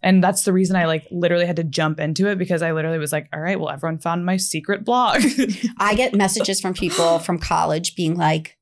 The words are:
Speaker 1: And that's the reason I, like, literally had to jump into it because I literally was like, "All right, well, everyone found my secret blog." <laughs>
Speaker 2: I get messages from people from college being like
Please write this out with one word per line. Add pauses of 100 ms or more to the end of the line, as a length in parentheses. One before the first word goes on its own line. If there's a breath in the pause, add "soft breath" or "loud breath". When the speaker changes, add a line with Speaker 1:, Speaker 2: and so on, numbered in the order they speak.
Speaker 1:
And
that's
the
reason
I,
like,
literally
had
to
jump
into
it
because
I
literally
was
like,
"All
right,
well,
everyone
found
my
secret
blog." (280)
<laughs>
Speaker 2:
I
get
messages
from
people
from
college
being
like